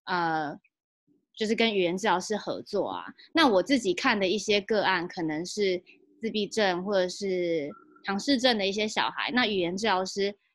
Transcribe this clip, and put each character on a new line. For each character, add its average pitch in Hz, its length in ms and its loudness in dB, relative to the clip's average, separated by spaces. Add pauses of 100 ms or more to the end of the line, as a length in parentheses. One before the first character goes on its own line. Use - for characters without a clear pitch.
呃， 160 500 0 (800)
就 220 120 -4
是 220 80 0
跟 226 180 2
语 196 100 2
言 175 140 2
治 202 120 -2
疗 170 100 4
师 208 180 -4
合 120 260 -6
作 175 260 -4
啊。 90 180 -8 (260)
那 302 140 6
我 190 160 6
自 262 160 2
己 185 160 0
看 233 240 2
的 196 80 2
一 185 100 2
些 208 240 2
个 202 220 0
案， 180 240 2
可 175 160 -8
能 160 240 -4
是 190 340 -2 (400)
自 220 100 -4
闭 208 180 -2
症 185 360 0
或 202 100 -2
者 185 140 2
是 175 640 -2 (340)
唐 196 140 -2
氏 277 200 2
症 240 200 4
的 190 80 0
一 196 60 0
些 214 160 -2
小 156 200 0
孩， 117 240 -4
那 240 140 2
语 208 120 -2
言 175 180 -2
治 208 100 -4
疗 190 180 2
师， 196 320 -4 (180)